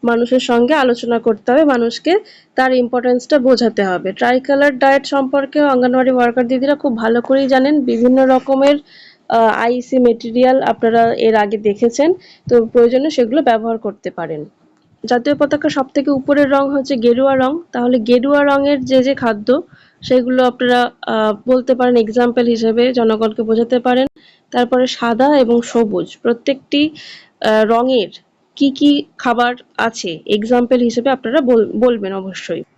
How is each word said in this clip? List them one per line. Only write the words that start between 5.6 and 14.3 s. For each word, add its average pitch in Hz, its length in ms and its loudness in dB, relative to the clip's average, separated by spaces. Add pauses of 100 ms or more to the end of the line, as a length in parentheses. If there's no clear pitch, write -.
অঙ্গনওয়াড়ি 254 380 2
ওয়ার্কার 247 360 0
দিদিরা 262 280 0
খুব 285 180 -4 (100)
ভালো 226 180 0
করেই 269 320 0
জানেন, 269 220 2 (140)
বিভিন্ন 240 280 2 (160)
রকমের, 269 440 2 (520)
আহ, 226 220 2 (140)
আইসি 247 340 -2
মেটেরিয়াল 247 580 2 (140)
আপনারা 226 300 0 (260)
এর 220 160 2
আগে 208 140 -4
দেখেছেন, 233 520 0 (400)
তো 247 60 4 (180)
প্রয়োজনে 247 360 2
সেগুলো 254 300 0 (100)
ব্যবহার 226 360 -2
করতে 196 320 -8
পারেন। 160 240 -8 (600)